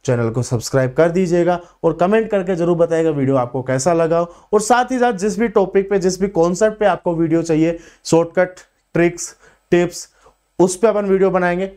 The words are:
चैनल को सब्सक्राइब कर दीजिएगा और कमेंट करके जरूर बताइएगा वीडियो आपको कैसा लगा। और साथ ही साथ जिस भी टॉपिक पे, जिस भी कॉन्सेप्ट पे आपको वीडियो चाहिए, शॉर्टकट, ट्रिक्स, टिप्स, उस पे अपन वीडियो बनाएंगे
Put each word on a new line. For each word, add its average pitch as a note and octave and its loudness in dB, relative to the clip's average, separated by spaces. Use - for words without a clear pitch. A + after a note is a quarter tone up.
चैनल A#2+ 0
को B2 -4
सब्सक्राइब C3 -2
कर E3 2
दीजिएगा F3 0
और E3 2
कमेंट G#3+ 0
करके F#3+ -2
जरूर E3 0
बताइएगा E3 0
वीडियो C3+ 0
आपको B2+ -2
कैसा C3+ 0
लगा। E3 0
और G#3 -4
साथ B3 0
ही B3+ -2
साथ A#3+ 2
जिस F#3+ -4
भी A3+ 0
टॉपिक G3 0
पे, G3+ 0
जिस F3+ -2
भी G3+ 0
कॉन्सेप्ट F#3 0
पे G#3+ 0
आपको F3 0
वीडियो E3 0
चाहिए, E3 0
शॉर्टकट, E3+ 0
ट्रिक्स, E3+ -2
टिप्स, F3 0
उस F3+ 2
पे A3+ 2
अपन G#3 0
वीडियो F#3+ 2
बनाएंगे F3+ -2